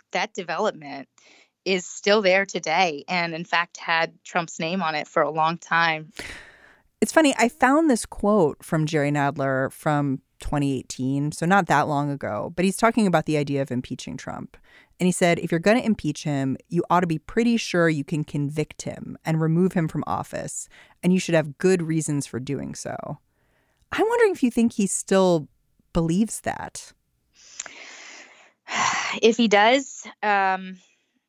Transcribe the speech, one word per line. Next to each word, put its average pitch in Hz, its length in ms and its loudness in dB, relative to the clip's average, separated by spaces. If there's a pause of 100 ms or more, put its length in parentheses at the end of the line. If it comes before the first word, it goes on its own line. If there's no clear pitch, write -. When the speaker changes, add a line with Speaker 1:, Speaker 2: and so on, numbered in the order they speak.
(120)
Speaker 1:
that 190 220 -6
development 160 760 -6 (560)
is 185 200 -2
still 208 380 2
there 190 240 4
today 165 640 -2
and, 175 260 -2
in 165 100 -8
fact, 170 320 -2
had 165 360 -2 (120)
Trump's - 340 -4
name 180 240 -4
on 160 120 -2
it 151 120 -6
for - 160 0
a 147 80 0
long 160 280 0
time. 160 540 -2 (880)
Speaker 2:
It's - 120 0
funny, 302 260 4
I 233 100 4
found 285 420 4
this 226 160 0
quote 202 580 0
from 156 220 0
Jerry 147 240 0
Nadler 135 640 0
from 147 480 -2 (180)
twenty 139 400 -2
eighteen, 139 540 -4
so - 120 -6
not 185 220 4
that 143 200 2
long 143 240 -2
ago, 107 460 -6
but 175 80 0
he's 190 140 0
talking 226 280 2
about 165 200 2
the 151 100 0
idea 143 240 0
of 135 100 -4
impeaching - 460 -6
Trump. - 400 -14 (420)
And 175 80 2
he 180 60 4
said, 170 260 2
"If 170 120 -6
you're 165 100 0
gonna 214 200 4
impeach 175 440 -2
him, 139 320 0 (120)
you 170 200 0
ought 175 120 4
to 185 60 2
be 160 120 -2
pretty 233 380 0
sure 170 320 2
you 156 160 0
can 156 200 -4
convict 147 580 -4
him - 420 -10
and 160 160 0
remove 165 340 2
him 165 140 0
from 156 180 -6
office, - 600 -6 (340)
and 180 100 4
you 190 60 4
should 170 160 0
have 156 240 0
good 185 240 2
reasons 156 440 -2
for - 140 -8
doing 139 340 -8
so." - 440 -10 (760)
I'm 392 160 0
wondering 466 240 4
if 311 100 -4
you 240 80 2
think 233 240 2
he 196 120 2
still 185 600 2 (440)
believes 175 500 0
that. - 500 -10 (1700)
Speaker 1:
<sighs> - 540 -4
If 220 160 4
he 233 120 2
does, 220 580 2 (160)
um, 190 560 -2 (500)